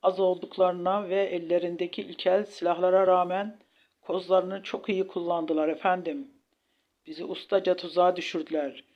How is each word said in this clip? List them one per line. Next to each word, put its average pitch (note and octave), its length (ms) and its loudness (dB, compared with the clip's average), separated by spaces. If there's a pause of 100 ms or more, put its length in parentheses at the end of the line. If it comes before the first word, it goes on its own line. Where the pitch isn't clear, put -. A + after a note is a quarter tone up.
Az F#3 180 2
olduklarına F#3 920 0
ve G3 140 2
ellerindeki F3 760 -2
ilkel F#3+ 440 0
silahlara F3+ 600 2
rağmen F#3 520 2 (420)
kozlarını F#3 600 0
çok - 260 -6
iyi F#3+ 180 0
kullandılar E3 600 -2
efendim. E3 640 -2 (760)
Bizi D#3+ 200 -12
ustaca F#3 500 0
tuzağa F3+ 400 2
düşürdüler. D#3 680 -6 (120)